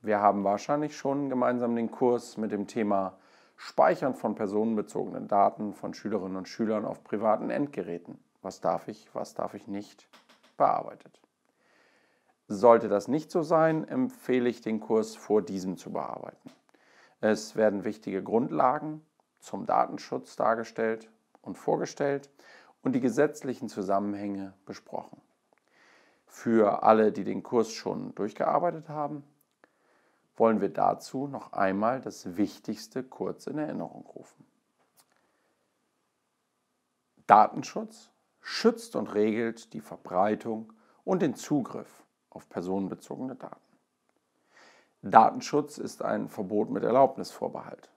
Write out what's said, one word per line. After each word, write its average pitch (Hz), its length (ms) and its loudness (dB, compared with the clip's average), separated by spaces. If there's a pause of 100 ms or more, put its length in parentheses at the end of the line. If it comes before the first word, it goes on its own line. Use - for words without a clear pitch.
Wir 104 180 0
haben 101 240 4
wahrscheinlich 147 540 -2
schon 139 320 -2
gemeinsam 123 440 0
den 117 160 -2
Kurs 120 460 0
mit 107 160 -4
dem 101 140 -4
Thema 101 500 -2 (400)
Speichern 139 580 2
von 110 200 -2
personenbezogenen 101 920 -4
Daten 101 440 2
von - 220 -10
Schülerinnen 95 420 -6
und 92 100 -10
Schülern 110 380 -2
auf - 200 -8
privaten 110 440 0
Endgeräten. 95 720 -6 (240)
Was 95 180 -10
darf 87 260 -2
ich, - 280 -14
was - 180 -8
darf - 220 -6
ich 101 120 -14
nicht? 101 400 -12 (520)
Bearbeitet. - 640 0 (1300)
Sollte 113 400 8
das 98 200 2
nicht 156 220 -2
so 175 120 0
sein, 160 460 2
empfehle 127 640 0
ich, 117 100 -6
den 110 200 -2
Kurs 110 360 0
vor 104 240 2
diesem 92 380 -6
zu - 120 -14
bearbeiten. - 600 -10 (720)
Es 107 340 0
werden 101 280 2
wichtige 98 380 -6
Grundlagen 151 800 0 (380)
zum - 260 -12
Datenschutz - 720 -2
dargestellt 113 760 -2 (300)
und - 160 -12
vorgestellt 147 720 -4 (540)
und 131 100 0
die 123 80 2
gesetzlichen 131 680 0
Zusammenhänge 98 840 -4 (140)
besprochen. - 560 -14 (1040)
Für 110 560 2
alle, 110 300 8
die 101 100 -6
den 101 220 -4
Kurs 113 260 0
schon 98 460 -6
durchgearbeitet 156 720 -2
haben, 147 340 -8 (1120)
wollen 113 260 4
wir 98 80 0
dazu 101 600 -2
noch 135 240 -12
einmal 104 480 0
das 92 360 -12
Wichtigste 107 680 -4
kurz - 420 -8
in - 100 -8
Erinnerung - 500 -8
rufen. - 380 -20 (2750)
Datenschutz - 840 4 (300)
schützt - 560 -2
und 110 180 -6
regelt 110 600 0
die - 60 -10
Verbreitung 110 920 -2 (320)
und 185 180 2
den 135 140 0
Zugriff - 680 -4 (280)
auf - 180 -20
personenbezogene 101 880 -6
Daten. - 420 -18 (1200)
Datenschutz 127 760 4
ist - 240 -8
ein 107 260 -2
Verbot 104 400 -2
mit 85 140 -4
Erlaubnisvorbehalt. - 1160 0